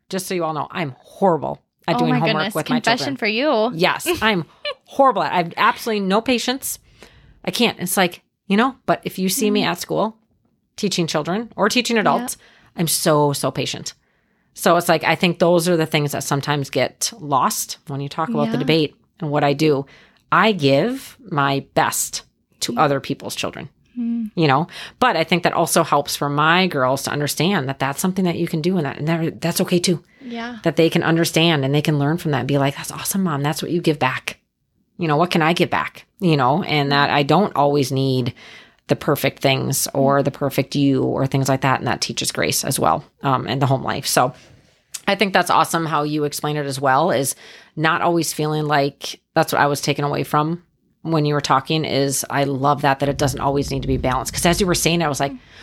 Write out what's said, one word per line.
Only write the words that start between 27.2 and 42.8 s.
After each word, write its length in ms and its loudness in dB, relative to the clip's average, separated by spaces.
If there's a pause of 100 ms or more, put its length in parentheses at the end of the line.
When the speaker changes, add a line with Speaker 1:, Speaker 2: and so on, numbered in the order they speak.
Speaker 1:
that 100 -8
that's 220 -4
something 240 0
that 140 0
you 100 -2
can 120 -2
do 160 0
and 100 0
that, 120 -8
and 100 -6
that, 320 -2
that's 200 -2
okay 180 2
too. 240 0 (180)
Speaker 2:
Yeah. 440 -12
Speaker 1:
That 120 0
they 140 6
can 140 0
understand 600 2
and 80 0
they 100 4
can 160 2
learn 200 2
from 140 -2
that 80 0
and 80 -2
be 100 2
like, 180 0
"That's 140 -10
awesome, 320 -4
Mom. 200 0
That's 200 -2
what 80 -6
you 100 0
give 180 0
back. 400 -4 (600)
You 100 -2
know, 80 2
what 140 2
can 120 2
I 120 4
give 160 0
back?" 360 -6 (140)
You 160 4
know, 280 2
and 280 0
that 180 4
I 120 4
don't 340 4
always 340 2
need 440 0 (540)
the 80 2
perfect 440 -2
things 540 0
or 280 4
the 100 -2
perfect 420 -2
you 280 2
or 240 0
things 220 0
like 140 0
that. 160 2
And 80 -8
that 160 -2
teaches 300 -6
grace 320 -2
as 140 -2
well, 260 0 (180)